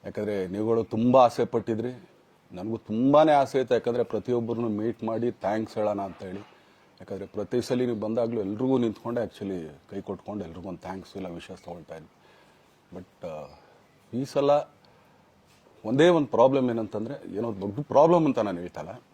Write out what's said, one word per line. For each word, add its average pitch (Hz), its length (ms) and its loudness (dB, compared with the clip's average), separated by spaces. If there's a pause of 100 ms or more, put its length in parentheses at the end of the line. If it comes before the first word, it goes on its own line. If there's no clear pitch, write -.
ಯಾಕಂದ್ರೆ 101 420 -4
ನೀವುಗಳು 110 360 0
ತುಂಬಾ 123 420 6
ಆಸೆ 120 200 2
ಪಟ್ಟಿದ್ರಿ, 117 640 -4 (420)
ನನಗೂ 104 260 -8
ತುಂಬಾನೇ 139 540 4
ಆಸೆ 139 280 2
ಇತ್ತು. 127 140 0
ಯಾಕಂದ್ರೆ 120 300 0
ಪ್ರತಿಯೊಬ್ಬರನ್ನು 117 640 -2
ಮೀಟ್ 107 340 -4
ಮಾಡಿ 113 280 -2
ಥ್ಯಾಂಕ್ಸ್ 107 440 -4
ಹೇಳೋಣ 104 260 -2
ಅಂತ 95 220 -10
ಹೇಳಿ. 95 160 -10 (600)
ಯಾಕಂದ್ರೆ 95 260 -10
ಪ್ರತಿ 104 360 -4
ಸಲ 123 160 -2
ನೀವು 123 180 0
ಬಂದಾಗ್ಲೂ 113 460 -2
ಎಲ್ರಿಗೂ 120 360 0
ನಿಂತ್ಕೊಂಡೆ 120 440 -2
actually 92 500 -8 (180)
ಕೈ 98 120 -10
ಕೊಟ್ಕೊಂಡು 101 440 -10
ಎಲ್ರಿಗೂ 85 240 -14
ಒಂದು 87 100 -12
ಥ್ಯಾಂಕ್ಸ್ 92 380 -14
ಇಲ್ಲ 95 100 -10
ವಿಷಸ್ 85 360 -14
ತೊಗೊಳ್ತಾ 85 320 -14
ಇದ್ವಿ. 80 140 -18 (880)
But, - 300 -16
ಆ, 76 200 -10 (640)
ಈ 127 120 -4
ಸಲ 143 260 2 (1300)
ಒಂದೇ 135 240 6
ಒಂದು 156 180 4
ಪ್ರಾಬ್ಲಮ್ 127 420 4
ಏನಂತಂದ್ರೆ, 110 680 -6
ಏನೋ 107 240 -4
ದೊಡ್ಡ 101 200 -6
ಪ್ರಾಬ್ಲಮ್ 160 440 6
ಅಂತ 127 140 2
ನಾನು 98 200 -2
ಹೇಳ್ತಾ 87 220 -10
ಇಲ್ಲ - 220 -14 (100)